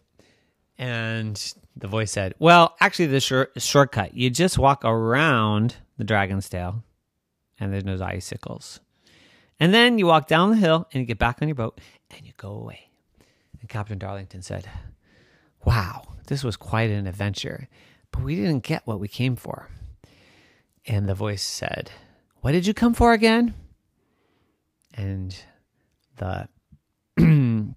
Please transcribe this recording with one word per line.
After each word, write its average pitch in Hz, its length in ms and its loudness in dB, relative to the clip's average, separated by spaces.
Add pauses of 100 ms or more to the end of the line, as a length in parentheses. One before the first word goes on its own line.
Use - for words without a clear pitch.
(800)
And 113 760 -6 (220)
the 98 120 -12
voice 107 220 -2
said, 95 280 -4
"Well, 170 420 8
actually, 185 260 2
the 135 140 2
shor-, 131 380 0
shortcut, 127 560 2
you 123 160 0
just 170 260 0
walk 135 260 2
around 113 960 2 (220)
the 120 60 -6
dragon's 98 440 -2
tail, 90 340 -8 (800)
and 101 100 -6
there's 98 140 -4
no 95 180 -4
icicles. - 800 -10 (800)
And 175 140 4
then 240 240 6
you 185 80 2
walk 160 200 4
down 175 240 4
the 226 60 4
hill, 170 360 2
and 131 100 -2
you 120 40 -6
get 117 120 -4
back 120 240 0
on 151 60 -2
your 156 60 -4
boat, 113 240 -8 (320)
and - 160 -20
you - 120 -20
go 101 140 -16
away." 110 360 -16 (720)
And 110 80 -20
Captain 104 300 -8
Darlington 98 420 -12
said, 95 300 -12 (960)
"Wow, 110 360 0 (240)
this 139 160 -4
was 117 140 -4
quite 113 340 -2
an 104 160 -2
adventure, 101 640 -8 (420)
but - 120 -4
we 139 120 -4
didn't 175 300 0
get - 220 -6
what 107 120 -6
we 104 100 -8
came 123 280 -2
for." - 320 -12 (1200)
And 101 220 0
the 98 60 -2
voice 104 280 -6
said, - 480 -8 (500)
"What 131 120 0
did 175 140 0
you 208 80 0
come 233 200 2
for 233 180 6
again?" 226 420 4 (1400)
And 98 420 -8 (800)
the 92 320 -6 (680)
<clears throat> 127 600 4